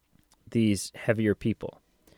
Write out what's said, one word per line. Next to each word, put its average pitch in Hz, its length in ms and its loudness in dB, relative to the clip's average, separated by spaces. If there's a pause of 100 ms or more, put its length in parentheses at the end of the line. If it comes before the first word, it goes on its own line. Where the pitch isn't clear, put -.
(500)
these 110 440 0
heavier 107 400 0
people. - 460 -6 (380)